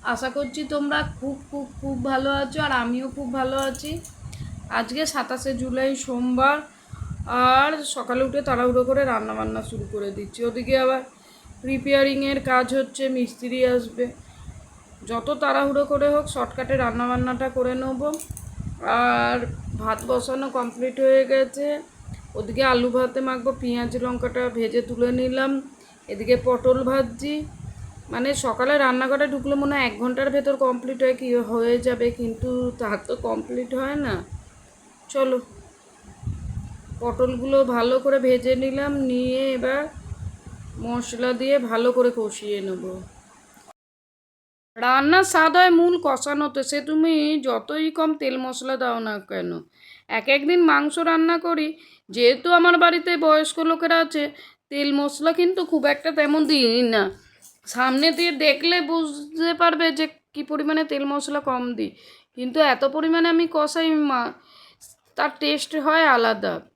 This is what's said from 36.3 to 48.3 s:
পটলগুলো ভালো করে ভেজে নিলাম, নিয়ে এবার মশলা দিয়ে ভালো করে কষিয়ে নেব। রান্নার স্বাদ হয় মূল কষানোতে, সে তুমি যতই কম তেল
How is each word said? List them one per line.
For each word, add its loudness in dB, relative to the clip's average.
পটলগুলো 0
ভালো 2
করে 4
ভেজে 4
নিলাম, -2
নিয়ে 0
এবার -2
মশলা -4
দিয়ে 4
ভালো 2
করে 6
কষিয়ে -4
নেব। -6
রান্নার 4
স্বাদ 6
হয় 8
মূল 6
কষানোতে, -2
সে -2
তুমি 4
যতই -2
কম 2
তেল -2